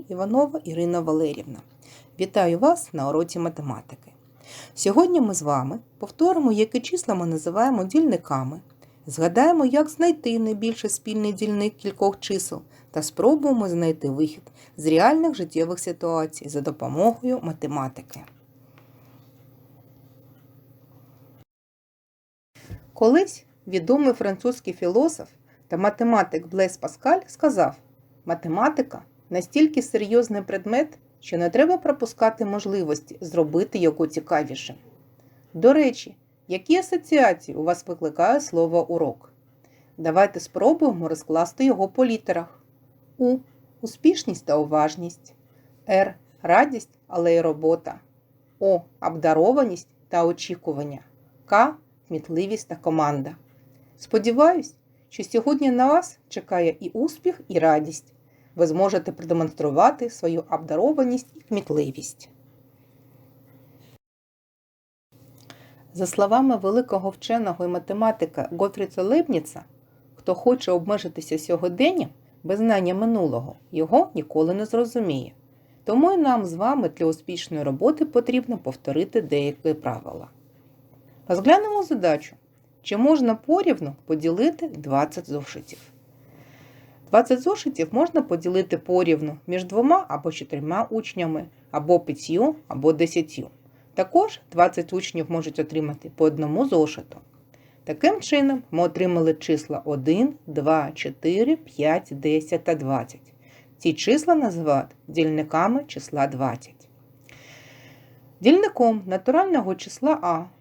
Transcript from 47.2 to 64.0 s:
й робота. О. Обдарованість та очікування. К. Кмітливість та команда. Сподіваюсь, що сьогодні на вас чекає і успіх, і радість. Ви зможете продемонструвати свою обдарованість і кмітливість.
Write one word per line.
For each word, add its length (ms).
й 60
робота. 580
О. 220
Обдарованість 840
та 180
очікування. 720
К. 300
Кмітливість 600
та 80
команда. 600
Сподіваюсь, 800
що 140
сьогодні 480
на 160
вас 320
чекає 500
і 100
успіх, 580
і 120
радість. 540
Ви 120
зможете 440
продемонструвати 1000
свою 400
обдарованість 840
і 40
кмітливість. 920